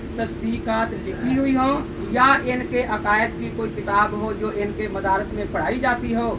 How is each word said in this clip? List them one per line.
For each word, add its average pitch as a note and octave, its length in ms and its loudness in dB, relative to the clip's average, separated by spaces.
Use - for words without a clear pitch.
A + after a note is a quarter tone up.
تصدیقات A3+ 760 -2
لکھی B3+ 320 0
ہوئی C4+ 180 4
ہوں۔ C4 200 4
یا C4 200 6
ان B3 160 0
کے B3 120 2
عقائد G#3 480 2
کی A3+ 160 -6
کوئی A3+ 200 -2
کتاب G3+ 360 2
ہو G#3+ 280 -2
جو G#3+ 140 -2
ان G3+ 220 -2
کے G#3 160 -2
مدارس G3 400 0
میں G#3+ 200 -4
پڑھائی G3 280 0
جاتی A#3+ 340 0
ہو A#3 240 0